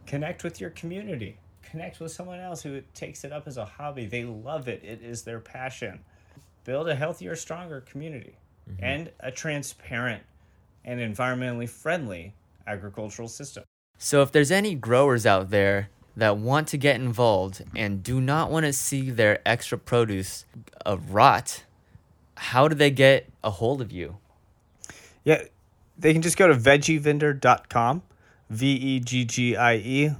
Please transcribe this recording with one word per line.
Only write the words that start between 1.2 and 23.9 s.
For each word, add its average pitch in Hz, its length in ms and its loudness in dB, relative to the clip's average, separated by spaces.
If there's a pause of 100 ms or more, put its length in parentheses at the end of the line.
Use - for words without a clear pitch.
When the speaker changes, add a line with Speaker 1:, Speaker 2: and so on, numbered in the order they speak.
Speaker 1:
Connect 165 360 -16
with 165 120 -12
someone 180 280 -16
else 180 220 -12
who 139 200 -12 (120)
takes - 300 -16
it 139 80 -12
up 147 160 -12
as 127 100 -14
a 110 80 -8
hobby. 139 400 -12
They 117 180 -8
love 123 440 -10
it. 110 160 -10
It 110 180 -16
is 117 220 -14
their 113 160 -12
passion, 127 600 -12 (680)
build 139 200 -4
a 156 80 -2
healthier, 165 400 -6
stronger 160 460 -12
community 143 540 -14 (340)
Speaker 2:
Mm-hmm. 95 140 -12
Speaker 1:
and 143 280 -6 (100)
a 127 100 -10
transparent 127 920 -6 (600)
and 123 160 -8
environmentally 120 720 -4
friendly 104 640 -6 (340)
agricultural 104 600 -10
system. - 340 -16 (340)
Speaker 2:
So - 240 4
if 139 120 2
there's 147 180 4
any 196 240 2
growers 123 500 4
out 95 260 4
there 101 360 2 (300)
that 110 180 4
want 131 320 0
to 151 100 -6
get 135 200 2
involved 110 680 2 (100)
and 101 300 -4
do 127 160 -2
not 139 320 0
wanna 156 220 0
see 135 360 -2
their 110 360 4
extra 117 320 0
produce, 104 680 -2 (420)
uh, 98 120 -2 (120)
rot, 113 540 6 (720)
how 131 320 4
do 156 80 2
they 143 160 4
get 135 380 6 (120)
a 107 100 -2
hold 120 300 -2
of 95 120 -10